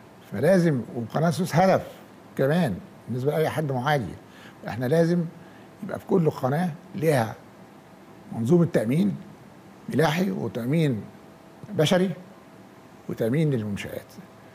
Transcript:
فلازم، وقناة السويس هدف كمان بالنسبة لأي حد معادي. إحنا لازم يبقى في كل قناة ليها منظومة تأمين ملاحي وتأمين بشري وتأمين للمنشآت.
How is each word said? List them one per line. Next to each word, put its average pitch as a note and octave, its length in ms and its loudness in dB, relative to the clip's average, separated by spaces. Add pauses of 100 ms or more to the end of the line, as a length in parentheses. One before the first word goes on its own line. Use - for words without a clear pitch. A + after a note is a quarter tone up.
(320)
فلازم، D3+ 500 4 (140)
وقناة C#3+ 320 -2
السويس D#3+ 280 -2
هدف F3 300 4 (500)
كمان C#3 380 2 (340)
بالنسبة B2+ 220 -2
لأي D#3 180 0
حد D3 240 -2
معادي. B2+ 420 -2 (540)
إحنا B2 180 -4
لازم E3 380 4 (580)
يبقى - 160 -8
في - 80 -14
كل E3 240 2
قناة D3+ 400 -2 (240)
ليها B2+ 400 0 (1000)
منظومة D#3 400 4
تأمين D3 440 0 (720)
ملاحي D3+ 420 0
وتأمين B2 720 -2 (680)
بشري F3+ 380 2 (1000)
وتأمين C3 420 0
للمنشآت. G#2+ 560 -6 (480)